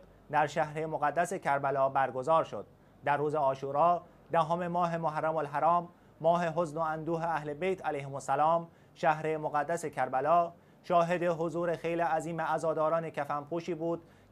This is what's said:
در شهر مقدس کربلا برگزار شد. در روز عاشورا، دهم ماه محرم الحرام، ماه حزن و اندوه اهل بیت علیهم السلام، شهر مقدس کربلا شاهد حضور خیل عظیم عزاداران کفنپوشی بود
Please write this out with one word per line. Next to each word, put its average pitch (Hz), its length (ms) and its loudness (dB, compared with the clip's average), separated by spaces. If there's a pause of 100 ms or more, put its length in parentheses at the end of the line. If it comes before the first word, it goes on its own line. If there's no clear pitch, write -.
(320)
در 147 160 2
شهر 156 380 -4
مقدس 156 480 0
کربلا 139 560 0
برگزار 135 540 2
شد. 107 220 -8 (400)
در 143 120 2
روز 147 180 -2
عاشورا، 143 680 2 (300)
دهم 165 360 2
ماه 170 300 0
محرم 156 380 -2
الحرام، 156 540 2 (320)
ماه 170 240 2
حزن 156 320 -2
و 165 40 -2
اندوه 160 420 -2
اهل 151 300 -4
بیت 180 320 -2
علیهم 139 280 -4
السلام، 151 540 2 (260)
شهر 156 440 0
مقدس 151 480 -2
کربلا 143 680 2 (300)
شاهد 170 400 2
حضور 170 520 0
خیل 165 260 -2
عظیم 160 400 -2
عزاداران 160 680 0
کفنپوشی 151 640 -4
بود 165 280 -4 (300)